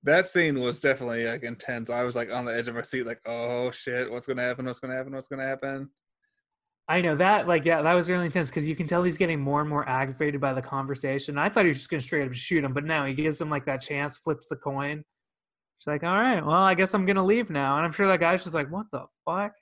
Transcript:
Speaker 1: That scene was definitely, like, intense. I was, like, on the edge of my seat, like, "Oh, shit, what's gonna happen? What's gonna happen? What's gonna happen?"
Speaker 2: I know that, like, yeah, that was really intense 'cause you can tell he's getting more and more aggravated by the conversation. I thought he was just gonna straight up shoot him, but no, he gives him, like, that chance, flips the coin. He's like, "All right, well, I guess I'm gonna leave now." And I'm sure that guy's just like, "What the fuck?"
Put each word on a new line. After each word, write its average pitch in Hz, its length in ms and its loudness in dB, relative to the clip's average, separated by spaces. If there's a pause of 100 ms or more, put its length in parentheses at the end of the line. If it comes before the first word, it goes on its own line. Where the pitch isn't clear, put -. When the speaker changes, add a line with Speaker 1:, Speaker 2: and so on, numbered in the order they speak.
Speaker 1:
That 165 240 4
scene 156 340 2
was 120 180 -2
definitely, 120 480 0
like, 117 160 -4
intense. 120 480 -8
I 120 140 -2
was, 123 100 -4
like, 117 160 -4
on 123 140 -4
the 117 100 -4
edge 117 140 -2
of 117 80 -8
my 117 60 -4
seat, 127 240 -4
like, 117 200 -10
"Oh, 120 460 -2
shit, 123 380 -6
what's 120 160 -8
gonna 127 160 -4
happen? 123 240 -4
What's 123 120 -8
gonna 131 160 -8
happen? 131 200 -8
What's 135 140 -12
gonna 135 160 -8
happen?" 135 460 -6 (1000)
Speaker 2:
I 175 120 4
know 160 160 2
that, 185 320 4
like, 165 160 4
yeah, 165 180 4
that 165 120 6
was 175 140 4
really 180 180 2
intense 156 240 0
'cause 151 160 -2
you 156 100 -2
can 165 100 -2
tell 175 160 2
he's 175 140 2
getting 165 240 0
more 143 200 2
and 151 80 -2
more 147 200 -2
aggravated 135 520 -2
by 135 120 0
the 127 100 -2
conversation. 139 760 -4
I 156 120 2
thought 208 160 2
he 175 40 6
was 135 100 0
just - 120 -14
gonna 156 100 -2
straight 143 280 -2
up 123 60 -6
shoot 151 280 0
him, 135 100 -2
but 143 120 -2
no, 156 200 0
he 135 100 -4
gives 151 260 -2
him, 156 100 -4
like, 143 140 -2
that 135 180 -4
chance, 143 340 -6
flips - 300 -4
the 139 100 -8
coin. 143 480 -6 (760)
He's - 100 -12
like, 151 160 -2
"All 185 120 2
right, 220 280 2
well, 151 120 4
I 190 180 6
guess 185 200 2
I'm 190 120 2
gonna 190 180 4
leave 208 260 4
now." 139 260 2
And 160 100 2
I'm 160 60 -2
sure 196 160 2
that 180 120 4
guy's 180 240 4
just 165 100 -10
like, 147 160 -2
"What 208 220 -8
the 120 140 -8 (200)
fuck?" 202 360 -2